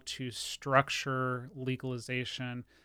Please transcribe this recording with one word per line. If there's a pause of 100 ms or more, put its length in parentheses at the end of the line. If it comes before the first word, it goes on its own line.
to
structure
legalization (220)